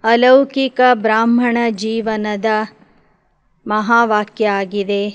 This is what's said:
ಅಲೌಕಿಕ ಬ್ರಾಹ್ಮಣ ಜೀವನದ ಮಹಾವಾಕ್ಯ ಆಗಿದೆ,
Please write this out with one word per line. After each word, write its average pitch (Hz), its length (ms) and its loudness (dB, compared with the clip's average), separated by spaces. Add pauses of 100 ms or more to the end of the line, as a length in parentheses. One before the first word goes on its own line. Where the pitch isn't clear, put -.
ಅಲೌಕಿಕ 254 760 2 (140)
ಬ್ರಾಹ್ಮಣ 233 640 0 (120)
ಜೀವನದ 214 720 -6 (1200)
ಮಹಾವಾಕ್ಯ 214 840 0
ಆಗಿದೆ, 202 680 -4